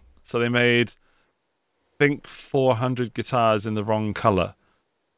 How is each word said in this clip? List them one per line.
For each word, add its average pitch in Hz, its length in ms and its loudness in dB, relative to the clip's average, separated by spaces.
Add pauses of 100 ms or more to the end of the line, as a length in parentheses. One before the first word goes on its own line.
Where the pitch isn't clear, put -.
(240)
So - 160 -4
they 120 100 2
made, 120 420 2
I - 1040 -20 (100)
think, 143 200 -2
four 131 500 -2
hundred 123 380 -4
guitars 110 520 0
in 110 80 -4
the 107 100 -2
wrong 107 300 -2
color. 98 400 0 (640)